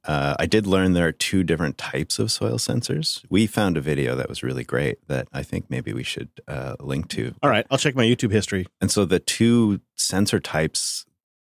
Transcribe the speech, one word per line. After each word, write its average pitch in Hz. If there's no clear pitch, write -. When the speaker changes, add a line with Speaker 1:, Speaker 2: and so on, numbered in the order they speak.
Speaker 1:
Uh, 71
I -
did 104
learn 92
there 87
are 80
two -
different 80
types -
of 110
soil 110
sensors. -
We 104
found 101
a 73
video 69
that 64
was -
really 64
great 65
that 65
I 71
think -
maybe -
we 62
should, -
uh, 67
link 69
to. -
Speaker 2:
All 143
right. 107
I'll 135
check 127
my 123
YouTube 117
history. 98
Speaker 1:
And 95
so 104
the 87
two 113
sensor 98
types -